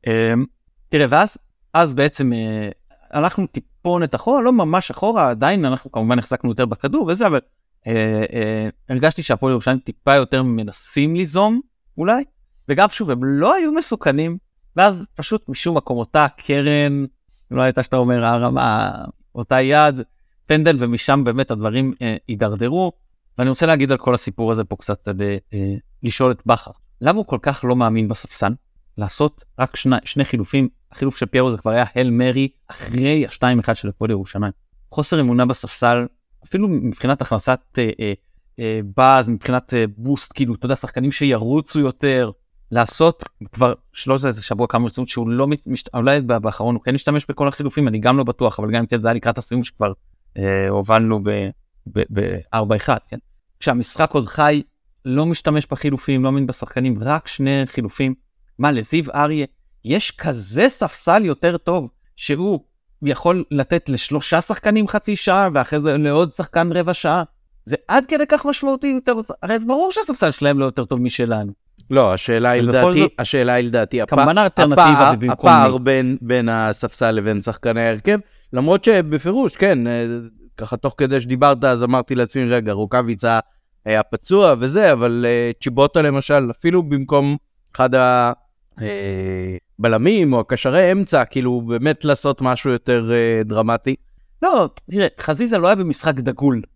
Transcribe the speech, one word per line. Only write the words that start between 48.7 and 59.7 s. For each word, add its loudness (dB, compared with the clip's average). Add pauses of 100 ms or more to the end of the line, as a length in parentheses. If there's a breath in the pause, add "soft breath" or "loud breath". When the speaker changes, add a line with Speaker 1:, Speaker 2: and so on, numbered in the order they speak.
Speaker 1:
גם 0
אם 0
כן, -2
זה 0
היה 2
לקראת -2
הסיום -4
שכבר, -4 (440)
אה, 0
הובלנו 0
ב-, -4 (380)
ב-, -4
בארבע -4
אחד, -2 (100)
כן? -14 (420)
כשהמשחק -2
עוד -2
חי, 0 (440)
לא 0
משתמש -2
בחילופים, -2
לא 2
מאמין 0
בשחקנים, -4
רק -2
שני -2
חילופים. -4 (460)
מה, 2
לזיו -2 (120)
אריה, 0 (400)